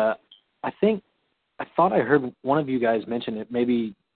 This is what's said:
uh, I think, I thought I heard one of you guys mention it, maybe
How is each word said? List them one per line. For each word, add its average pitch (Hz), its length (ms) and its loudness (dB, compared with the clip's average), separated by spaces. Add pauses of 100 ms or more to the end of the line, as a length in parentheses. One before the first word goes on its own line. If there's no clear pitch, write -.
(120)
uh, - 20 0 (500)
I 120 160 -6
think, 208 240 2 (560)
I - 60 -8 (100)
thought 185 180 4
I 196 60 2
heard 131 340 2 (100)
one 135 160 2
of 139 100 -2
you 131 100 0
guys 113 280 0
mention 117 300 -6
it, 107 140 -10
maybe 120 420 0 (220)